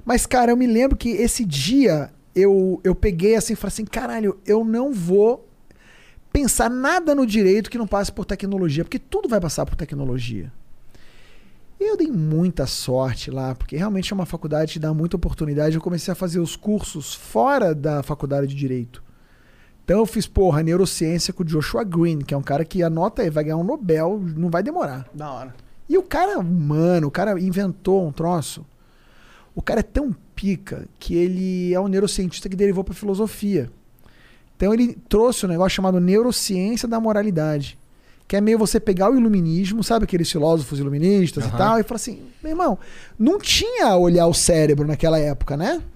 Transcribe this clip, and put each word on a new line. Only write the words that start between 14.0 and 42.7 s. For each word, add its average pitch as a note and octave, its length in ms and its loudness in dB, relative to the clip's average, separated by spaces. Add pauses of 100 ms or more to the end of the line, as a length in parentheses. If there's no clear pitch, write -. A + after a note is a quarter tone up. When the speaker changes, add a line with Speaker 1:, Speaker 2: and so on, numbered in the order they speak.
Speaker 1:
é - 20 -4
uma F#3 120 -2
faculdade D#3 460 -2
que E3+ 80 -8
dá D#3 140 -2
muita E3 220 -2
oportunidade. D#3 600 0
Eu D#3+ 60 -2
comecei F3 280 -4
a F3 40 -2
fazer F3 260 -4
os E3 160 -4
cursos G3+ 580 -4
fora A#3 600 0
da D3 280 -2
faculdade C#3 460 -4
de C#3 80 -8
Direito. B2+ 440 -6 (840)
Então F#3 160 2
eu A3 60 2
fiz, - 200 -4
porra, F3 360 2
neurociência E3+ 720 0
com F3+ 120 -4
o - 20 -4
Joshua D#3+ 380 -2
Green, E3+ 340 0
que C#3+ 160 -6
é - 20 -2
um C#3 60 -4
cara - 220 -2
que F3 180 -4
anota E3 400 0
aí, E3+ 80 0
vai D3+ 140 -2
ganhar D#3 140 -2
um E3 60 -2
Nobel, G3 560 0 (160)
não E3+ 140 -2
vai E3 120 0
demorar. G3+ 520 -6
Speaker 2:
Da D3+ 160 -12
hora. C3 240 -14 (340)
Speaker 1:
E D#4+ 80 2
o F#4 60 4
cara, F4+ 400 0
mano, E3 640 2
o C#3 60 -2
cara F#3+ 280 -2
inventou F#3 680 0
um C#3+ 60 -6
troço. D#3+ 540 -4 (880)
O E3+ 80 -8
cara B3+ 180 0
é - 40 0
tão C4+ 280 -2 (220)
pica - 520 -6 (120)
que - 160 -6
ele F3+ 580 0
é F3+ 80 2
um G3+ 80 -2
neurocientista F#3+ 600 -2
que F#3+ 80 -6
derivou G3 260 2
pra F#3+ 100 -6
filosofia. G3 760 -2 (880)
Então G3+ 180 2
ele A#3+ 240 0 (100)
trouxe A3+ 380 2
um - 20 0
negócio F3+ 280 2
chamado F#3 240 2
neurociência G#3 880 0
da A3+ 120 -2
moralidade, F#3+ 800 -2 (480)
que F#3+ 100 -2
é G3+ 60 2
meio A3 160 4
você A3 200 2
pegar G3 320 2
o C4+ 60 4
iluminismo, G3 640 2
sabe A3 220 2
aqueles E3+ 260 0
filósofos D3+ 480 0
iluministas D3 680 2
e - 20 -2
Speaker 3:
Aham. G#2 80 -4
Speaker 1:
tal, A3 240 2
e - 20 0
falar A3+ 140 -6
assim, - 240 -10 (220)
"Meu D#4 100 -6
irmão, D#4+ 260 0 (400)